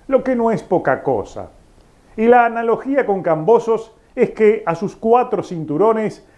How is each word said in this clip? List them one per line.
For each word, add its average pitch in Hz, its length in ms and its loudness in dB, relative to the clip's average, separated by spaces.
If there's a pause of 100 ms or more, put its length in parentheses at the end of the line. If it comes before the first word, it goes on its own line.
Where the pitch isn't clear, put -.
lo 262 160 2
que 262 120 0
no 226 160 0
es 208 120 -4
poca 160 400 -2
cosa. 101 480 -6 (680)
Y 220 100 2
la 240 180 6
analogía 233 600 -2
con 190 160 -2
Kambosos 220 760 0 (200)
es 220 160 0
que 220 340 2
a 165 100 -2
sus 175 220 -8
cuatro 226 440 0
cinturones 185 880 -2 (100)